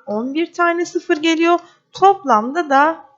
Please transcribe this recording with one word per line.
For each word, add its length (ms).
on 280
bir 180
tane 320
sıfır 320
geliyor. 420
Toplamda 800
da 340